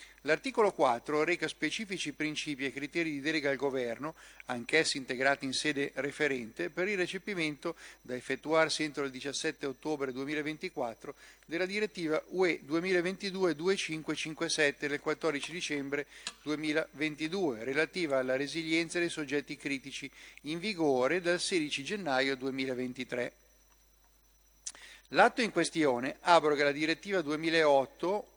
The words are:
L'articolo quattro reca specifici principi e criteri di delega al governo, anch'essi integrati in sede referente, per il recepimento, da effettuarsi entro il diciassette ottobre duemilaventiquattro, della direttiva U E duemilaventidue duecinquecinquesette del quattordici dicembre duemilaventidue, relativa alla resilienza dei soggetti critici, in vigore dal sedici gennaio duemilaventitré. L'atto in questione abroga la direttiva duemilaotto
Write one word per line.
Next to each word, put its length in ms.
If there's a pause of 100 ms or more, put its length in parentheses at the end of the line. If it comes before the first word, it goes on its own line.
(220)
L'articolo 500
quattro 500
reca 240
specifici 680
principi 520
e 80
criteri 400
di 80
delega 300
al 60
governo, 580 (320)
anch'essi 500
integrati 480
in 80
sede 420
referente, 760
per 180
il 80
recepimento, 800 (260)
da 140
effettuarsi 640
entro 220
il 80
diciassette 540
ottobre 460
duemilaventiquattro, 1000 (300)
della 220
direttiva 540 (100)
U 160
E 160
duemilaventidue 920
duecinquecinquesette 1300
del 120
quattordici 520
dicembre 540 (360)
duemilaventidue, 1200
relativa 560
alla 180
resilienza 640
dei 120
soggetti 460
critici, 540 (320)
in 160
vigore 640
dal 180
sedici 460
gennaio 500
duemilaventitré. 1000 (1800)
L'atto 280
in 120
questione 680
abroga 440
la 80
direttiva 500
duemilaotto 1040 (100)